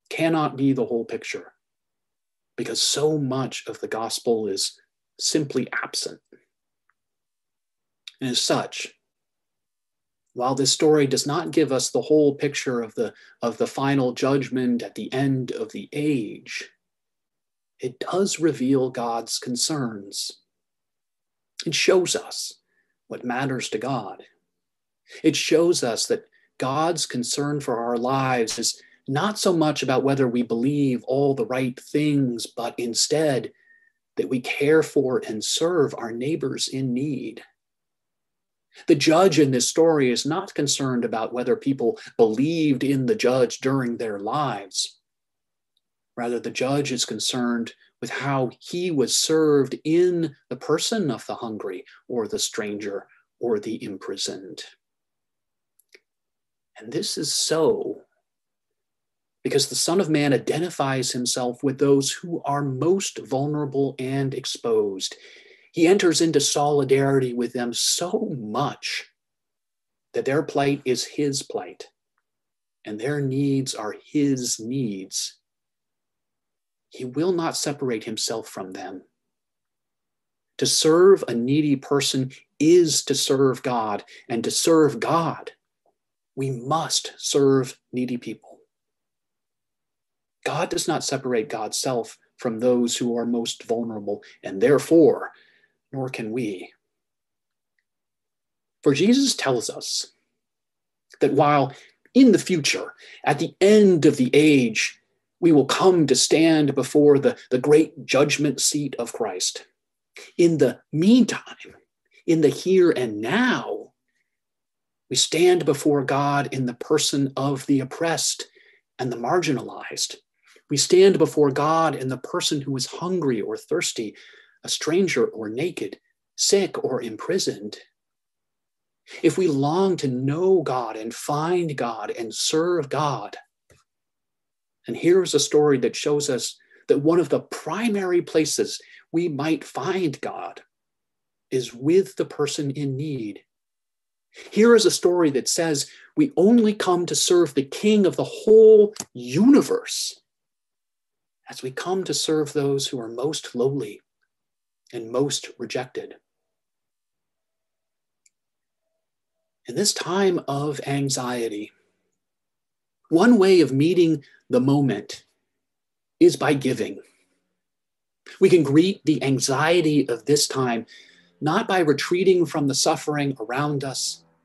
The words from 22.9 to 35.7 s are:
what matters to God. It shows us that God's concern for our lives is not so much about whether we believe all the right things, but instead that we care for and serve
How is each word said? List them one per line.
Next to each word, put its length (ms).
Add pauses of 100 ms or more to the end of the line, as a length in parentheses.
what 180
matters 440
to 80
God. 460 (1000)
It 120
shows 480
us 240
that 180 (320)
God's 480
concern 540
for 200
our 180
lives 600
is 220 (260)
not 320
so 120
much 320
about 200
whether 240
we 160
believe 640
all 280
the 140
right 300
things, 680
but 320
instead 760 (640)
that 140
we 100
care 440
for 440
and 160
serve 540